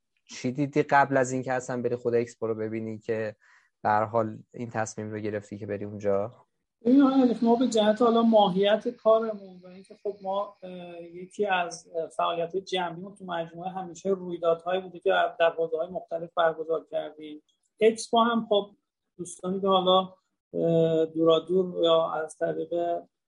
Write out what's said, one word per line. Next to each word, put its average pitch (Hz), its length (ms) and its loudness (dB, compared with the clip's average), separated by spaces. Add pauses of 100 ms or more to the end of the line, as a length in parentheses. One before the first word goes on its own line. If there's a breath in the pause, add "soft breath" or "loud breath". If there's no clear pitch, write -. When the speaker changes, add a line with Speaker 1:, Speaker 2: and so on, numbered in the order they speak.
(240)
Speaker 1:
چی - 280 -6
دیدی 143 300 0
قبل 139 340 4
از 131 160 2
اینکه 127 200 -4
اصلاً 127 300 -4
بری 120 140 -2
خود 123 180 -2
اکسپو 120 320 -2
رو 113 80 -2
ببینی 110 440 -8
که 110 380 -6 (460 soft breath)
به 110 60 0
هر 107 160 4
حال 110 340 -2 (160)
این 120 160 -10
تصمیم 110 400 -6
رو 107 80 -8
گرفتی 104 400 -8
که 107 80 -12
بری 104 180 -6
اونجا؟ 104 480 -2 (520)
Speaker 2:
ببین 262 180 6
آقای 269 200 6
الف، 240 200 2
ما 233 140 4
به 254 100 2
جهت 214 360 2
حالا 233 200 4
ماهیت 208 680 4
کارمون 214 760 0
و 180 40 -20
اینکه 196 360 -20
خب 202 200 -6
ما، 196 400 -4
اه، 175 400 -14
یکی 180 440 -8
از، 175 500 -4
اه، 160 120 -4
فعالیت‌های 175 540 -4
جمعیمون 185 520 -6
تو 190 100 -20
مجموعه 170 460 -8
همیشه 180 380 -10
رویدادهایی 175 720 -2
بوده 180 180 -16
که 190 120 0 (300)
در 165 100 4
حوزه‌های 165 380 -4
مختلف 170 480 -10
برگزار 160 540 0
کردیم. 151 520 -10 (380)
اکسپو 226 380 2
هم 226 300 2
خب 202 220 2 (480)
دوستانی 185 420 -8
که 196 60 -2
حالا، 185 480 4 (400)
اه، 165 520 2
دورادور 165 800 2
یا 165 280 4
از 160 260 -6
طریق 160 360 -4 (540)